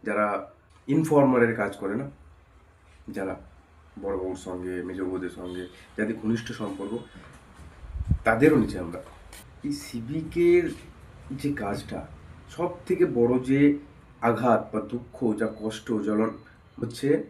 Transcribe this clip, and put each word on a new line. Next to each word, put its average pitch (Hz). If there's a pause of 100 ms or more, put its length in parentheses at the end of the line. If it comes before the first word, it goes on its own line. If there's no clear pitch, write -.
যারা 104 (360)
ইনফর্মারের 131
কাজ 101
করে 101
না, 139 (960)
যারা 98 (680)
বড়বাবুর 92
সঙ্গে, 90
মেজবাবুদের 92
সঙ্গে 90 (300)
যাদের 107
ঘনিষ্ঠ 113
সম্পর্ক, 101 (1300)
তাদেরও 135
নিচে 98
আমরা। 87 (640)
এই 143
সিভিকের 160 (600)
যে 143
কাজটা, 101 (420)
সব 175 (160)
থেকে 175
বড় 123
যে 139 (420)
আঘাত 117
বা 107
দুঃখ, 120
যা 110 (120)
কষ্ট, 110
জ্বলন 107 (500)
হচ্ছে 139